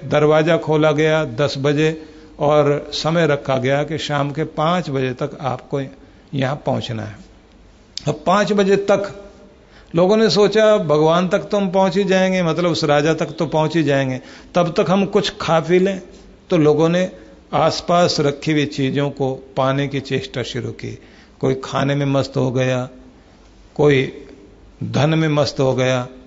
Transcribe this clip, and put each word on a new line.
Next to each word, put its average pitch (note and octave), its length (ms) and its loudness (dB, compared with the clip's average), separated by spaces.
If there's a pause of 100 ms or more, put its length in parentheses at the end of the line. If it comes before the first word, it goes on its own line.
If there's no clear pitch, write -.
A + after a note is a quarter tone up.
दरवाजा D3+ 520 2
खोला D#3 340 2
गया D#3 340 0
दस C#3+ 320 -4
बजे D3+ 480 0 (340)
और C#3+ 540 2
समय E3 340 0
रखा C#3 300 0
गया C#3 260 0
कि D3+ 140 -6
शाम C#3+ 340 -4
के D#3 120 -4
पाँच D#3 460 -2
बजे C3 240 -2
तक C#3+ 280 -6
आपको C3+ 400 -6 (520)
यहाँ C3+ 320 -4
पहुँचना A2+ 380 -4
है। G#2 120 -12 (920)
अब D3 180 -4
पाँच G3+ 280 2
बजे G3 220 4
तक - 500 -2 (680)
लोगों F#3 220 4
ने A3 120 4
सोचा, G#3 480 4
भगवान E3 520 2
तक G3 100 0
तो - 180 -4
हम G3 120 0
पहुँच F#3+ 280 2
ही G3+ 60 2
जाएंगे, F#3 400 2
मतलब E3 280 0
उस D#3 120 -2
राजा D3 300 2
तक D#3+ 120 -2
तो D3+ 200 -6
पहुँच D#3 320 0
ही D#3+ 60 2
जाएंगे, C3+ 380 0 (340)
तब E3+ 220 2
तक G#3 120 2
हम G3 160 2
कुछ G3 360 -2
खा E3 180 0
पी E3+ 200 2
लें। F#3 220 0 (480)
तो F3+ 80 2
लोगों D3+ 320 4
ने F#3 220 0 (420)
आसपास E3 680 2
रखी D3+ 320 -2
हुई D3 140 2
चीजों C#3 440 -2
को C3+ 260 -4 (220)
पाने C#3 300 0
की C3+ 120 -6
चेष्टा C3 440 -6
शुरू A#2 280 -8
की। A2+ 260 -12 (420)
कोई C3 240 -2
खाने C#3 320 -2
में C#3+ 100 -2
मस्त C#3 320 -2
हो C3 140 0
गया, B2+ 380 -2 (840)
कोई C#3 500 2 (580)
धन B2 260 0
में D#3+ 180 2
मस्त D3 320 0
हो C3 160 2
गया, B2+ 320 0 (200)